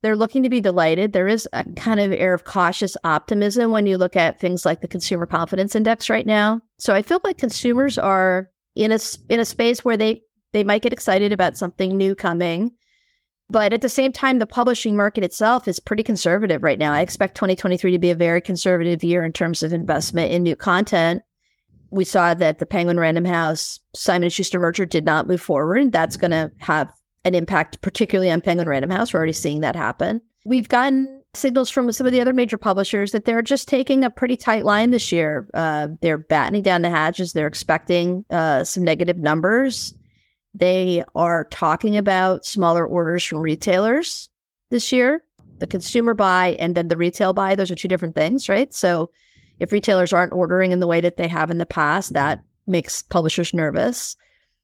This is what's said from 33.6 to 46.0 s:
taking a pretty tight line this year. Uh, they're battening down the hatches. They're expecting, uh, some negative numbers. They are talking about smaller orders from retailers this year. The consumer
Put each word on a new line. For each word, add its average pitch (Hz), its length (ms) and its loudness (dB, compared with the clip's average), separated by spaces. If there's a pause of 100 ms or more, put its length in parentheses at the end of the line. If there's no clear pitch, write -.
taking 269 380 2
a 247 60 0
pretty 247 260 -2
tight 220 300 0
line 214 240 4
this 240 200 0
year. 151 440 0
Uh, 151 340 -2 (140)
they're 160 160 2
battening 156 440 0
down 180 200 2
the 170 80 0
hatches. 170 420 -2
They're 156 140 -2
expecting, 175 840 -2
uh, 160 360 0
some 180 200 -4
negative 170 320 0
numbers. 180 800 0 (580)
They 185 500 2 (120)
are 170 320 0
talking 175 500 0
about 185 480 2
smaller 170 420 2
orders 170 380 -2
from 160 140 -6
retailers 190 920 0 (400)
this 240 240 -2
year. 262 320 2 (360)
The 185 60 -6
consumer 233 460 0